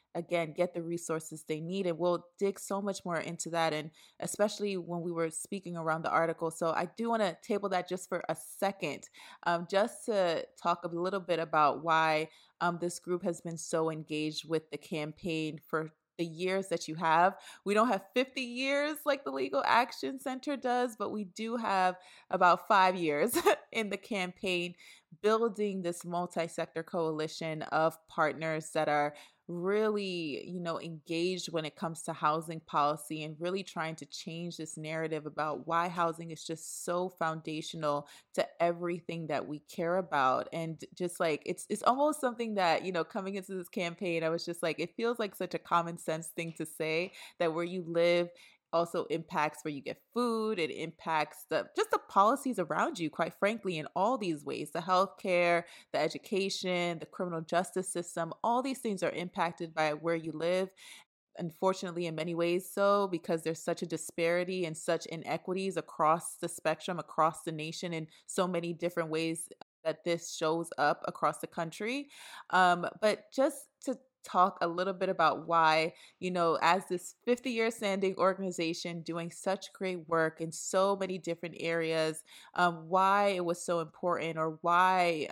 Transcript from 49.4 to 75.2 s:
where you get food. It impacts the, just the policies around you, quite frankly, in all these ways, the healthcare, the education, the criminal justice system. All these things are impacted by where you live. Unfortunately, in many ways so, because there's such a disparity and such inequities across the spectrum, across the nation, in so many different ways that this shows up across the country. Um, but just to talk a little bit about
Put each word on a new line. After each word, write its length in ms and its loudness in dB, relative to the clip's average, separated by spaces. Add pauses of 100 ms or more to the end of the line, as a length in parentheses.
where 80 -4
you 80 -8
get 220 -10 (100)
food. 460 -2
It 140 0
impacts 760 -4
the, 280 0
just 160 0
the 160 2
policies 500 4
around 400 -2
you, 100 -2
quite 300 -4
frankly, 400 -2
in 160 -6
all 240 2
these 260 -4
ways, 280 -6
the 80 -4
healthcare, 800 4 (300)
the 80 2
education, 1000 -2
the 80 -12
criminal 340 -4
justice 480 -2
system. 440 -6 (100)
All 200 2
these 180 -6
things 240 -2
are 80 2
impacted 640 -4
by 180 2
where 240 -2
you 180 -6
live. 360 0 (680)
Unfortunately, 680 0
in 100 -6
many 180 -2
ways 340 2
so, 380 4
because 360 -2
there's 200 -4
such 200 -2
a 40 -2
disparity 800 0
and 100 -6
such 300 -2
inequities 720 -4
across 640 2
the 80 -2
spectrum, 500 -2
across 440 0
the 100 -4
nation, 400 -6
in 160 -4 (180)
so 220 0
many 240 -2
different 360 -2
ways 400 -2 (360)
that 200 -2
this 300 -2
shows 440 0
up 280 2
across 320 0
the 80 -8
country. 640 -6 (420)
Um, 360 6 (140)
but 320 2
just 260 2 (260)
to 140 -4 (260)
talk 380 4
a 40 4
little 280 0
bit 160 0
about 360 4